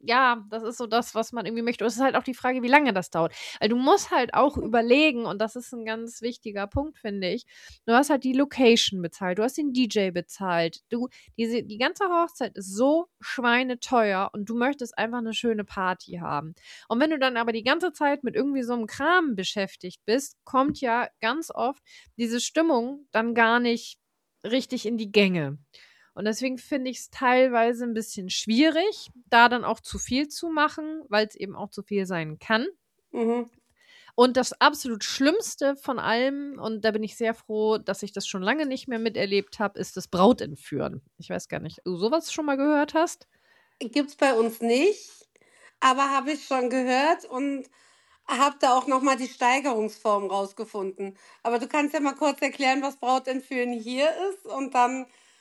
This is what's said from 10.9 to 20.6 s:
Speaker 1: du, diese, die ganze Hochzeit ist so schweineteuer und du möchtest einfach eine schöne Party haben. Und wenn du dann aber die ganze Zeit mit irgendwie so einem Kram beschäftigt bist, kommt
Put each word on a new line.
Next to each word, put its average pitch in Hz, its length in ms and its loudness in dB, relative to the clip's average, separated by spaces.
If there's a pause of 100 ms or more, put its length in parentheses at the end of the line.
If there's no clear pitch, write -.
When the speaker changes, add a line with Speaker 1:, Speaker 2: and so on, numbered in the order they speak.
Speaker 1:
du, 240 180 -4 (300)
diese, 226 240 -2
die 208 160 -12
ganze 320 320 0
Hochzeit 339 460 -2
ist 190 200 -12
so 294 300 4 (140)
schweineteuer 240 1120 0
und 202 160 -8
du 226 40 -4
möchtest 247 440 -2
einfach 233 200 -2
eine 226 160 -4
schöne 214 300 -2
Party 185 580 -4
haben. 156 320 -6 (340)
Und 226 120 0
wenn 311 100 4
du 311 80 0
dann 254 200 0
aber 233 140 0
die 220 120 -6
ganze 330 280 2
Zeit 285 320 0
mit 214 120 -4
irgendwie 269 260 0
so 240 120 -4
einem 226 120 -4
Kram 302 500 2
beschäftigt 185 680 -6
bist, 262 400 0
kommt 277 380 0